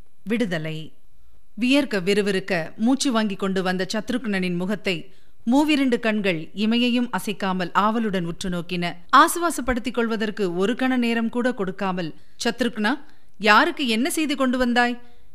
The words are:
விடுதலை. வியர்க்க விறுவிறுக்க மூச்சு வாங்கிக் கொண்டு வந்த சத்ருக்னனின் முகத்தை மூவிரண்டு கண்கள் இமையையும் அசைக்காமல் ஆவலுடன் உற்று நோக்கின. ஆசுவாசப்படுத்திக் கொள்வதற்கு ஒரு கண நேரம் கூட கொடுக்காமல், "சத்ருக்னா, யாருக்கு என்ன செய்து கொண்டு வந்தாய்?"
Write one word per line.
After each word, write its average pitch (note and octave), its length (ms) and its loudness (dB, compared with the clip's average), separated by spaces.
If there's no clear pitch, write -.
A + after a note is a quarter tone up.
விடுதலை. E3+ 680 -2
வியர்க்க B3 460 2
விறுவிறுக்க F#3+ 760 0
மூச்சு B3+ 360 2
வாங்கிக் G#3+ 260 2
கொண்டு F#3+ 240 0
வந்த F#3 320 0
சத்ருக்னனின் G#3 640 -2
முகத்தை F#3 560 -2
மூவிரண்டு C#4 480 4
கண்கள் G3 540 0
இமையையும் A#3+ 560 2
அசைக்காமல் F#3 640 -2
ஆவலுடன் G3+ 520 2
உற்று E3+ 260 -4
நோக்கின. F3 420 -2
ஆசுவாசப்படுத்திக் C4+ 800 2
கொள்வதற்கு G#3+ 640 -2
ஒரு G#3 180 2
கண B3+ 220 0
நேரம் A#3 320 0
கூட A#3+ 260 0
கொடுக்காமல், F#3 600 -2
"சத்ருக்னா, A#3 560 -2
யாருக்கு A#3 500 4
என்ன A3+ 220 0
செய்து D4 260 -2
கொண்டு B3+ 220 0
வந்தாய்?" A#3+ 420 2